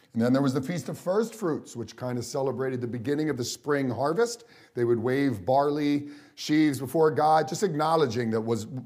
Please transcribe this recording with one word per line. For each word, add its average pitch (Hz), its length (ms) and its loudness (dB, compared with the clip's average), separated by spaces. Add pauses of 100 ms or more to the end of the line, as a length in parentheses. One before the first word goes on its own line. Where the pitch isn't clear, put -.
(140)
And 113 80 0
then 120 100 4
there 135 100 4
was 139 120 2
the 151 80 0
Feast 175 260 -6
of 127 100 -8
First 220 380 -2
Fruits, 156 400 -4
which 117 220 -10
kind 123 200 -4
of 117 60 -4
celebrated 131 560 -4
the 120 80 -6
beginning 139 420 -2
of 139 60 -2
the 123 80 -4
spring 139 460 -2
harvest. 160 560 -2 (280)
They 120 120 0
would 120 120 4
wave 127 480 0
barley 147 640 2 (280)
sheaves 151 440 2
before 156 320 2
God, 156 380 4
just 175 140 -6
acknowledging 151 640 2
that 113 100 2
was 113 280 -2 (180)